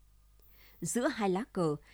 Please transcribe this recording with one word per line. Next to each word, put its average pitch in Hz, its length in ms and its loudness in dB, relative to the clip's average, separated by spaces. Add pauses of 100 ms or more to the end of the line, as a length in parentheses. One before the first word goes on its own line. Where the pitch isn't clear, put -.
(800)
Giữa 240 260 0
hai 220 220 0
lá 185 140 0 (100)
cờ 160 220 0 (180)